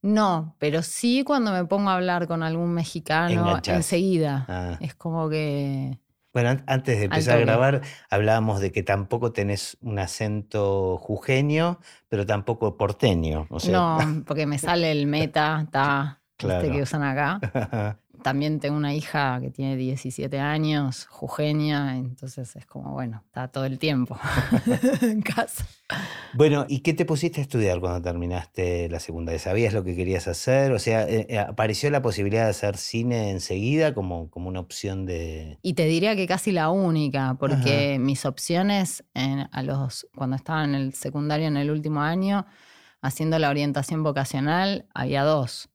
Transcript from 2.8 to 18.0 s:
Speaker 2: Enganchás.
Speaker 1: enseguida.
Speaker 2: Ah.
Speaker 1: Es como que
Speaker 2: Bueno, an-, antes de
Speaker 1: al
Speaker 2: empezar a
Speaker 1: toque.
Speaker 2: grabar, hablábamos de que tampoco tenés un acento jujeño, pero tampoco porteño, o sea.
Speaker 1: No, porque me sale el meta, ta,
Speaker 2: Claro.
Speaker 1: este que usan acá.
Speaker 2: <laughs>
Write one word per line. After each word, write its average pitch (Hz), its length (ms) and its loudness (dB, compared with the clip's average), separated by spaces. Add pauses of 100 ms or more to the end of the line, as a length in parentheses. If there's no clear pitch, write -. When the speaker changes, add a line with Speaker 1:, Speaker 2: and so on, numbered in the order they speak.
Speaker 2:
Enganchás. 180 280 2
Speaker 1:
enseguida. 165 720 2
Speaker 2:
Ah. 90 320 -4
Speaker 1:
Es 156 140 -8
como 165 360 -4
que 143 680 -2 (340)
Speaker 2:
Bueno, 120 180 2
an-, 135 160 0
antes 131 320 2
de 104 80 2
Speaker 1:
al 95 60 0
Speaker 2:
empezar 156 220 4
a - 20 8
Speaker 1:
toque. 117 100 6
Speaker 2:
grabar, 127 340 4 (300)
hablábamos 107 500 4
de 98 120 -2
que 101 100 -2
tampoco 104 500 0
tenés 101 480 -2
un 107 200 -4
acento 98 1000 0
jujeño, 147 800 0 (300)
pero 101 180 0
tampoco 107 500 0
porteño, 82 760 2
o 82 100 -6
sea. 180 120 0
Speaker 1:
No, 160 540 2
porque 147 200 -2
me 143 120 -2
sale 170 320 2
el 147 160 2
meta, 156 640 0
ta, 143 500 0 (160)
Speaker 2:
Claro. 92 280 0
Speaker 1:
este 139 120 0
que 143 60 0
usan 143 220 -2
acá. 143 360 0
Speaker 2:
<laughs> 107 600 -4 (240)